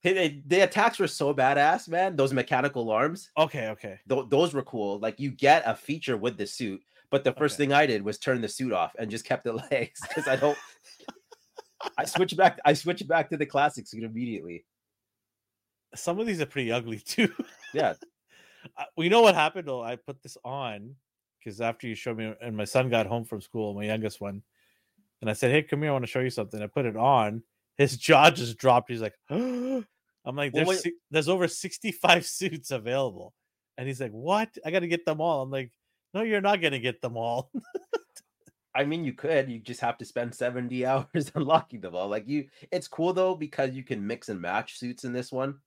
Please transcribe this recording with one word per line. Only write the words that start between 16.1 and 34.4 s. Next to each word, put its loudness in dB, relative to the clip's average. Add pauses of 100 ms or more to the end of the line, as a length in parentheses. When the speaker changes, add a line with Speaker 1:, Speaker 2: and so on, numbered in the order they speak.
Speaker 2:
of -2
these -2
are 0
pretty -4
ugly -4
<laughs> -20
too. 2 (400)
Speaker 1:
Yeah. 2 (840)
Speaker 2:
Uh, -8 (120)
we 0
know 8
what 10
happened 0
though. -4
I -6
put -14
this -20
on -8 (480)
'cause -12
after -4
you -6
showed -6
me, -6
and -8
my -4
son 0
got 2
home -4
from -8
school, -6
my -6
youngest -4
one, -8 (800)
and -4
I 0
said, 2
"Hey, 4
come -4
here, 0
I 2
wanna -2
show -2
you 0
something." -6
I -6
put -2
it -2
on. 4 (340)
His 4
jaw 8
just -6
dropped. 4
He's -6
like, -6
<gasps> -20
I'm -4 (540)
like, -4
Speaker 1:
Well, 2
Speaker 2:
"There's 2
Speaker 1:
when 2
Speaker 2:
si-, -4 (180)
there's 2
over 2
sixty-five 0
<laughs> -8
suits -6
available." -4 (440)
And -8
he's -8
like, -4
"What? -2